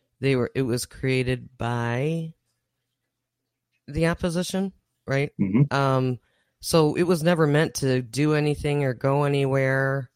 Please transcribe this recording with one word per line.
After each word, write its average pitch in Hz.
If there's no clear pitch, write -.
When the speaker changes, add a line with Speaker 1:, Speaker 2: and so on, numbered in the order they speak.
Speaker 1:
they 135
were, 120
it 120
was 120
created 127
by 123
the 160
opposition, 180
right? 139
Speaker 2:
Mm-hmm. 113
Speaker 1:
Um, 131
so 156
it 170
was 165
never 160
meant 147
to 127
do 143
anything 147
or 127
go 139
anywhere. 135